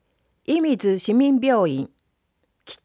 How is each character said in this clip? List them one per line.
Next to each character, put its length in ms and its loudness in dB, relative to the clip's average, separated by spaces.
射 140 0
水 400 0
市 140 -2
民 260 2
病 280 2
院、 220 -6
キ 120 -18
ッ 80 -20